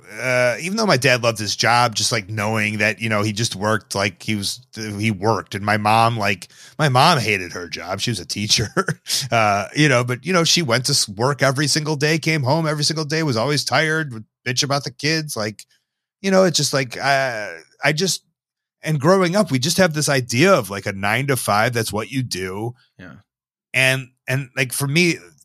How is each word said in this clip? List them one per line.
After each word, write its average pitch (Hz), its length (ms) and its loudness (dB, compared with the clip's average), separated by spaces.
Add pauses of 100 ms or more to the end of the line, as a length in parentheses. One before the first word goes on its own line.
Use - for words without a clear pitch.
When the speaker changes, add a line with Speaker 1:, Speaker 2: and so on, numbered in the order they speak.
(180)
Speaker 1:
uh, 123 420 2
even 185 160 -4
though 226 100 2
my 175 100 4
dad 123 260 4
loved 117 160 0
his 104 160 -4
job, 120 400 4
just, - 180 -2
like, 101 180 -4
knowing 107 480 -2
that, 107 220 0
you 117 80 -2
know, 107 140 2
he 107 100 0
just 107 240 -4
worked, 104 380 -2
like, 98 280 -2
he 110 140 -4
was, 101 280 -8 (100)
he 107 360 -4
worked. 98 440 0
And 101 120 -6
my 107 100 2
mom, 113 400 2
like, 101 320 -4 (300)
my 151 100 2
mom 139 300 4
hated 98 340 -2
her 87 160 -10
job. 87 320 -8
She - 100 -2
was 101 100 -4
a 85 40 -12
teacher, 107 440 -2 (320)
<laughs> - 300 -6
uh, 104 360 2 (100)
you 151 120 4
know, 123 160 4
but, 123 200 -6
you 170 80 -2
know, 175 120 4
she 170 180 2
went 127 240 0
to 143 60 0
s-, - 160 0
work 120 340 0
every 139 240 2
single 156 300 -2
day, 151 220 2
came 160 240 0
home 156 240 2
every 151 180 -2
single 160 200 -2
day, 160 180 -2
was 143 140 0
always 131 280 0
tired, 156 480 0
would 110 120 -12 (220)
bitch 123 160 -2
about 139 220 -2
the 143 80 -8
kids. 156 440 -4
Like, 110 300 -6 (560)
you 196 80 -2
know, 190 140 6
it's 170 120 0
just, 139 160 0
like, 131 240 -4
uh, 123 520 0 (360)
I 143 80 2
just, 160 320 -2 (580)
and 156 160 -2
growing 175 380 4
up, 208 140 2
we 131 80 2
just 160 180 -2
have 185 160 4
this 147 160 -2
idea 135 460 4
of, 110 160 0
like, 98 160 -6
a 104 60 -4
nine-to-five, 110 840 0
that's 113 180 -2
what 104 180 -6
you 131 120 -4
do. 98 520 -6 (240)
Speaker 2:
Yeah. 90 180 -20 (580)
Speaker 1:
And, 131 340 2 (180)
and, 131 300 -2
like, 131 160 -2
for 143 160 -4
me, 160 280 2 (280)